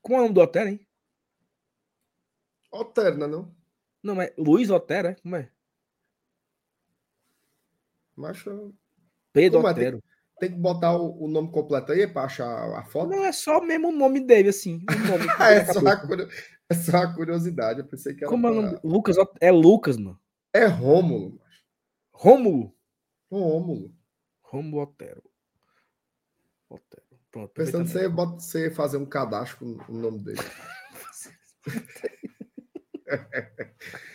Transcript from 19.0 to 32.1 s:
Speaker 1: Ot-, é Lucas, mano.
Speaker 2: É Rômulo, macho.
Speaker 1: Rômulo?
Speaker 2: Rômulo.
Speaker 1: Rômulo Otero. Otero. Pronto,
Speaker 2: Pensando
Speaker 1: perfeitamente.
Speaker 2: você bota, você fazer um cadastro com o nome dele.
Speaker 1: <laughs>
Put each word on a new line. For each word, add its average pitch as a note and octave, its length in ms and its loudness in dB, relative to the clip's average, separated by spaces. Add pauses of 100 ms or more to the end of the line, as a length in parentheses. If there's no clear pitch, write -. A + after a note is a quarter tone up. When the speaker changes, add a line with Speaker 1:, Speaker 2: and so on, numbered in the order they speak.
Speaker 1:
Ot-, F#3+ 220 2
é E3+ 100 6
Lucas, E3+ 460 8
mano. G2 240 -12 (320)
Speaker 2:
É A3+ 140 6
Rômulo, C3+ 760 2
macho. - 240 -20 (480)
Speaker 1:
Rômulo? F#3+ 640 6 (520)
Speaker 2:
Rômulo. E3+ 640 -4 (500)
Speaker 1:
Rômulo D3 420 -10
Otero. - 400 -20 (1400)
Otero. - 340 -20 (300)
Pronto, G#2+ 200 -16
Speaker 2:
Pensando E3 320 -4
Speaker 1:
perfeitamente. E3+ 60 -6
Speaker 2:
você F#3 180 -2
bota, E3+ 320 -4
você D#3+ 300 -6
fazer D3 280 -4
um C#3 80 -8
cadastro B2+ 520 -6
com A#2+ 340 -16
o A2+ 60 -10
nome A2 240 -6
dele. G#2 160 -12
Speaker 1:
<laughs> - 1800 -16 (2000)